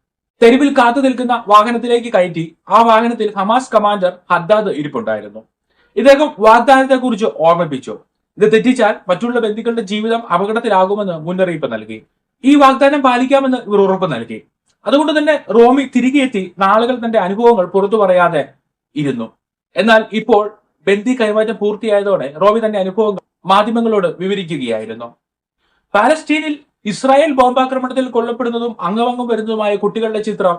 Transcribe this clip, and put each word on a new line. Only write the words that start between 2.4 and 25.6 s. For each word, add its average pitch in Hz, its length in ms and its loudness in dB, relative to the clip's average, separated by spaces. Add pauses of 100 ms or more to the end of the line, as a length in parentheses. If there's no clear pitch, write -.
ആ 214 140 4
വാഹനത്തിൽ 226 540 2
ഹമാസ് 220 380 -2
കമാൻഡർ 202 380 0 (200)
ഹദ്ദാദ് 190 360 0
ഇരിപ്പുണ്ടായിരുന്നു. 110 720 -6 (560)
ഇദ്ദേഹം 277 420 4
വാഗ്ദാനത്തെക്കുറിച്ച് 247 880 4 (100)
ഓർമ്മിപ്പിച്ചു. 156 600 -2 (400)
ഇത് 202 140 2
തെറ്റിച്ചാൽ 226 420 2 (140)
മറ്റുള്ള 233 320 -2
ബന്ദികളുടെ 226 400 -4
ജീവിതം 220 500 -6
അപകടത്തിലാകുമെന്ന് 208 880 -2
മുന്നറിയിപ്പ് 165 540 -4
നൽകി. 110 300 -12 (420)
ഈ 277 100 4
വാഗ്ദാനം 277 480 4
പാലിക്കാമെന്ന് 254 540 0
ഇവർ 202 240 -2
ഉറപ്പ് 185 320 0
നൽകി. 113 300 -10 (440)
അതുകൊണ്ട് 302 320 0
തന്നെ 302 180 0
റോമി 254 600 2
തിരികെ 262 260 2
എത്തി 196 360 -4
നാളുകൾ 220 460 0
തന്റെ 226 140 -2
അനുഭവങ്ങൾ 202 480 2
പുറത്തു 196 300 0
പറയാതെ 180 520 2 (480)
ഇരുന്നു. 123 360 -6 (440)
എന്നാൽ 220 360 4
ഇപ്പോൾ 208 460 0 (280)
ബന്ദി 208 280 0
കൈമാറ്റം 220 420 -2
പൂർത്തിയായതോടെ 202 840 -2
റോമി 214 180 2
തന്റെ 214 180 -4
അനുഭവങ്ങൾ 190 420 -4 (260)
മാധ്യമങ്ങളോട് 214 640 0 (120)
വിവരിക്കുകയായിരുന്നു. 120 920 -8 (800)